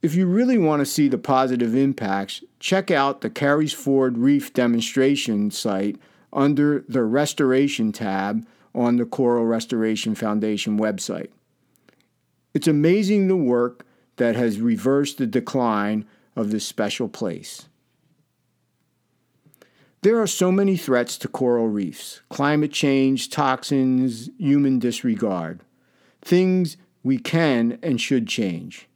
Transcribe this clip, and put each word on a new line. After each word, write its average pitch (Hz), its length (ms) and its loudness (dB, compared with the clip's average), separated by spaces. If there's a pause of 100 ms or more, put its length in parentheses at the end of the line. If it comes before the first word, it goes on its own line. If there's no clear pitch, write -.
If 160 140 -2
you 185 120 2
really 240 300 2
want 156 220 2
to 139 60 2
see 143 220 0
the 127 100 0
positive 127 580 0
impacts, 104 680 -2 (160)
check 190 300 -2
out 139 300 2
the - 100 -6
Carey's 147 440 0
Ford 135 440 2
Reef 139 360 2
demonstration 117 1000 0
site 101 460 -4 (340)
under 147 560 0
the 127 160 0
Restoration 131 880 0
tab 101 560 -4 (260)
on 120 220 0
the 120 100 0
Coral 120 400 0
Restoration 113 720 -2
Foundation 107 640 -2
website. 101 520 -4 (1200)
It's 143 140 0
amazing 190 600 2
the 190 80 2
work 123 500 0 (320)
that 117 180 2
has 113 240 0
reversed 123 580 0
the 131 80 -2
decline 110 800 -2 (300)
of 107 160 -2
this 107 140 -4
special 107 420 -4
place. - 600 -10 (2250)
There 226 200 4
are 208 60 0
so 185 240 0
many 196 260 2
threats 123 420 0
to - 80 -10
coral 120 400 0
reefs: 101 640 -6
climate 147 420 0
change, 135 580 0
toxins, 131 1080 0
human 139 400 2
disregard, 107 840 -2 (600)
things 185 560 2 (260)
we 131 140 0
can 120 640 0
and 139 180 -2
should 120 280 0
change. 92 680 -6